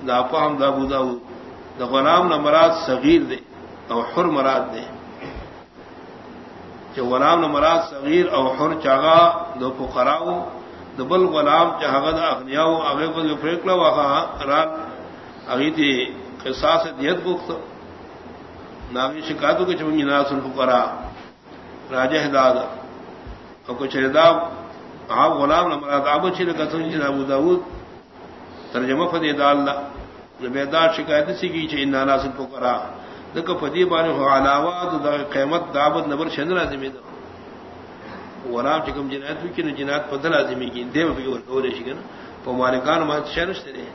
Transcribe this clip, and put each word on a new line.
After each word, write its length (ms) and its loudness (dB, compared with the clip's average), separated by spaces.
دا 160 2
فهم 340 0
د 60 0
ابو 220 2
داود۔ 340 -2
د 40 -4
غلام 460 4
نه 80 2
مراد 340 6
صغیر 360 6
دی 140 -4
او 100 0
حر 240 0
مراد 500 0
دی، 100 -10
چې 40 -6
غلام 400 4
نه 60 2
مراد 440 4
صغیر 420 2
او 160 2
حر، 240 0
چې 40 0
هغه 600 6
د 40 -4
فقراو 720 0
د 20 -6
بل 260 4
غلام، 420 6
چې 40 -4
هغه 260 2
د 100 -2
اغنیاو، 600 2
هغه 240 0
په 360 -2
پریکړه 300 0
واخه 540 4
را، 320 2
هغه 220 0
دې 400 0
قصاص 360 2
دیت 240 0
غوښته، 320 -4
ناغي 300 -4
شکایت 380 0
وکړي 180 0
چې 40 -6
موږ 220 0
ناس 280 2
الفقراء، 540 2
راجح 420 0
دا 200 6
ده۔ 120 0
او 60 -6
که 140 -4
چېرې 200 0
دا 340 6
هغه 180 4
غلام 400 2
نه 80 -2
مراد 300 -2
هغه 240 2
چې 100 -4
لکه 260 -2
څنګه 320 -4
چې 80 0
ابو 160 -2
داود 380 2
ترجمه 340 0
په 120 -2
دې 180 0
دا 140 4
الله، 260 2
نو 80 -6
بیا 160 -2
دا 280 4
شکایت 340 2
سي 80 -2
کیږي 220 -4
چې 100 -2
ان 260 0
ناس 180 4
الفقراء، 560 -2
ځکه 200 -4
په 140 -4
دې 160 2
باندې 320 2
خو 120 0
علاوه 720 2
د 40 -4
دغه 200 0
قیمت 400 0
د 40 -2
عبد 320 2
نه 80 -2
بل 120 -2
شی 160 -4
نه 100 0
لازمي 340 -2
ده۔ 120 -14
غلام 280 0
چې 100 -6
کوم 180 -6
جنایت 360 -8
وکړي، 200 -6
نو 60 -2
جنایت 400 -4
په 60 -6
ده 120 -4
لازمي 420 0
کېږي، 140 -8
دې 100 2
به 100 0
پکې 140 -6
ورکولی 420 -4
شي 140 -10
که 60 -8
نه، 120 -10
په 80 -6
مالکانو 520 2
باندې 300 -2
شی 100 0
نشته 280 -8
دی 220 -12